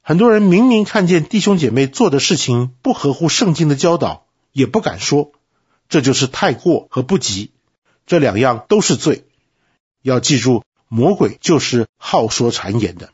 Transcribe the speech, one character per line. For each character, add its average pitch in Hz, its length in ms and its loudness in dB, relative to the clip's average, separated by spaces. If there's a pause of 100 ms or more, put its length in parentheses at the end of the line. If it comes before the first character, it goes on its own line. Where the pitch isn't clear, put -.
很 160 160 -2
多 226 140 4
人 214 100 4
明 196 240 4
明 220 180 4
看 196 220 0
见 170 200 2
弟 220 140 -2
兄 196 180 2
姐 143 120 0
妹 131 160 0
做 160 240 0
的 139 100 0
事 - 180 0
情 123 440 -2
不 254 120 -2
合 143 200 -2
乎 165 160 -2
圣 190 240 0
经 156 160 0
的 143 60 2
教 170 220 0
导， - 280 -6 (260)
也 135 140 0
不 - 160 -2
敢 - 180 -6
说， 143 340 -2 (560)
这 151 120 0
就 127 120 2
是 208 140 0
太 180 260 -2
过 - 360 -2
和 127 140 -4
不 180 140 -2
及， 101 340 -6 (560)
这 175 100 2
两 110 220 0
样 123 300 0
都 208 120 2
是 147 140 0
罪。 - 300 -2 (760)
要 123 180 0
记 123 200 0
住， 117 240 0 (240)
魔 135 280 0
鬼 - 240 -2
就 156 200 0
是 117 280 -2 (100)
好 120 320 -2
说 120 220 -2
谗 107 280 -6
言 90 160 -4
的。 82 180 -20